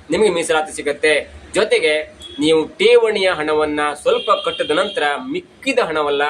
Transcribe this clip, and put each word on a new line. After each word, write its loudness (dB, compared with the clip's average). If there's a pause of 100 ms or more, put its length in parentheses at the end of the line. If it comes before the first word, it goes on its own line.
(100)
ನಿಮಗೆ 2
ಮೀಸಲಾತಿ -2
ಸಿಗತ್ತೆ. -2 (240)
ಜೊತೆಗೆ 0 (380)
ನೀವು 2
ಠೇವಣಿಯ 4
ಹಣವನ್ನ 0 (220)
ಸ್ವಲ್ಪ 0
ಕಟ್ಟಿದ -2
ನಂತರ -2 (300)
ಮಿಕ್ಕಿದ -6
ಹಣವಲ್ಲ 0